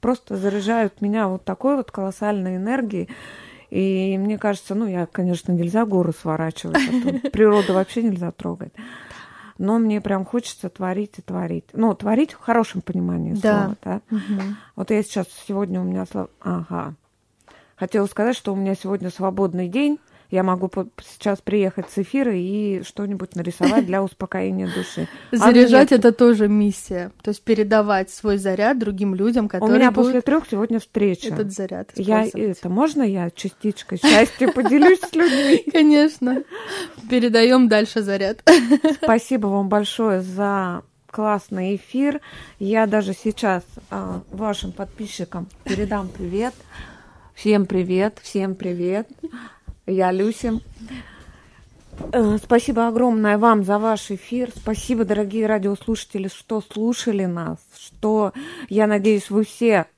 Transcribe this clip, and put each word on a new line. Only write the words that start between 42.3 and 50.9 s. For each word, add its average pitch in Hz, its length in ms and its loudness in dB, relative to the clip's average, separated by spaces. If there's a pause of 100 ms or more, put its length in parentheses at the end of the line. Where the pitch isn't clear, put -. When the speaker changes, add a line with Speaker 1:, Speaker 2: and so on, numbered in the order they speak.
Speaker 1:
Я 220 260 2
даже 196 280 0
сейчас, 196 500 -2 (260)
а, 185 400 -8
вашим 196 400 -6
подписчикам 190 760 -12 (160)
передам 202 440 -4
привет. 196 460 -6 (800)
Всем 208 320 2
привет, 185 560 -2
всем 190 320 -4
привет. 185 540 -4 (800)
Я 185 260 0
Люся. 220 480 -2 (1500)